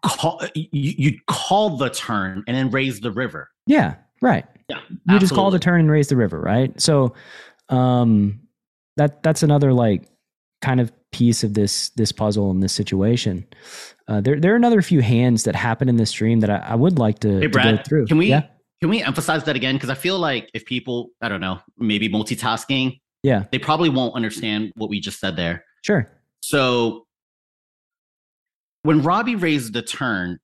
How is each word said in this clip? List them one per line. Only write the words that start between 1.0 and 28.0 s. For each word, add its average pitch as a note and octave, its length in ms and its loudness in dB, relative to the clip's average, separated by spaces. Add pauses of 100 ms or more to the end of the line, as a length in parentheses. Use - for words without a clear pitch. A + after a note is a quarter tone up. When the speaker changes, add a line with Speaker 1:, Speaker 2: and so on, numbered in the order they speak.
Speaker 1:
call G3 500 0
the B2+ 140 -2
turn F#2+ 560 -6
and A#2+ 100 -4
then C3 140 -2
raise C3 300 -2
the A#2 100 -4
river. G2 400 -8 (160)
Speaker 2:
Yeah, F3+ 300 2 (260)
right. G#3 240 2 (220)
Speaker 1:
Yeah, - 100 -10 (300)
Speaker 2:
You G3 100 6
just F#3 160 4
call G3 160 4
the F#3 60 2
Speaker 1:
absolutely. - 80 2
Speaker 2:
turn F3 160 4
and D#3 100 4
raise D3+ 180 2
the C#3 80 2
river, F2 240 0
right? A2+ 400 0
So, C#3 340 2 (560)
um, A#2+ 720 2 (560)
that, D3 260 0
that's D#3+ 200 2
another, D3 300 4
like, A2+ 360 2 (540)
kind B2+ 180 0
of A#2 120 -2 (180)
piece A#2+ 320 2
of G#2 120 -4
this, G2+ 360 -2
this A2 220 -2
puzzle G#2 400 -2
in F#2 80 0
this F#2+ 120 0
situation. G2 720 -2 (640)
Uh, G#2+ 140 -2
there, C3+ 180 0
there F3 140 2
are A3+ 40 4
another A#3+ 260 4
few D#3 180 2
hands A#2+ 440 2
that - 120 -2
happen A#2+ 320 0
in A#2+ 80 2
this A2+ 140 2
stream A2+ 300 0
that G#2 100 2
I, G2+ 80 0
I - 180 -6
would D#3+ 220 2
like G#2+ 220 0
to, A2 160 0
Speaker 1:
Hey, F#2+ 60 2
Speaker 2:
to D#3 60 0
go - 40 -4
Speaker 1:
Brad, B2+ 340 2
Speaker 2:
through. D3 200 0
Speaker 1:
can D#3 120 2
we, F3+ 100 4
Speaker 2:
Yeah? D3+ 140 4 (380)
Speaker 1:
can E3 100 0
we A3 120 0
emphasize D#3 420 -2
that D3 120 -2
again? C3 220 -2
'Cause C3 120 -6
I C3+ 40 -2
feel F#3 240 -4
like C#3+ 360 -4
if A2+ 120 -10
people, A#2+ 440 -6 (100)
I A2+ 80 -6
don't G2 120 -4
know, F#2 180 -6 (200)
maybe G#2+ 300 0
multitasking, A2+ 920 -4 (240)
Speaker 2:
Yeah. A2+ 260 2
Speaker 1:
they C3 80 -4
probably D#3 300 0
won't C3 260 -2
understand G#2+ 600 -6
what G#2+ 140 -8
we G2+ 100 -6
just - 180 -12
said F#2+ 180 -6
there. E2+ 280 -6 (200)
Speaker 2:
Sure. F3+ 260 0 (320)
Speaker 1:
So B2 640 0 (1800)